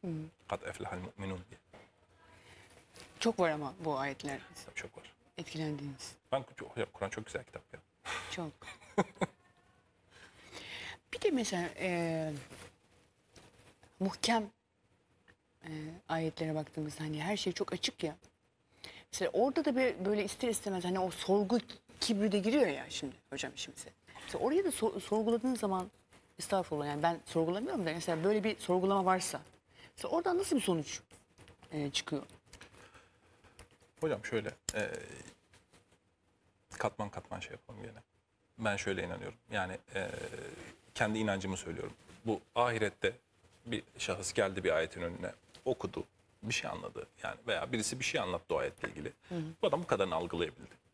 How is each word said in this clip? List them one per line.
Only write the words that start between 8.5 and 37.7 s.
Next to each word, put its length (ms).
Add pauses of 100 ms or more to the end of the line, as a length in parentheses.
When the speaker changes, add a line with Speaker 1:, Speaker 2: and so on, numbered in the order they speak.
Speaker 1:
<laughs> 100 (2000)
Bir 60
de 100
mesela, 380 (100)
e, 540 (1700)
muhkem, 500 (1120)
e, 40 (400)
ayetlere 460
baktığımızda 500
hani 180
her 140
şey 160
çok 200
açık 320
ya. 120 (960)
Mesela 180
orada 340
da 120
bir 280
böyle 200
ister 240
istemez 360
hani 160
o 100
sorgu 480 (420)
kibri 320
de 60
giriyor 280
ya 240
şimdi 260 (140)
hocam 260
işimize. 320 (360)
Mesela 200
oraya 200
da 40
so-, 320
sorguladığın 540
zaman, 360 (480)
estağfurullah 480
yani 160
ben 240
sorgulamıyorum 600
da 60
mesela 320
böyle 200
bir 140
sorgulama 460
varsa 360 (560)
mesela 200
oradan 220
nasıl 180
bir 40
sonuç, 400 (720)
e, 180
çıkıyor? 320 (1800)
Speaker 2:
Hocam 240
şöyle, 260 (240)
e, 160 (1900)
katman 320
katman 300
şey 120
yapalım 300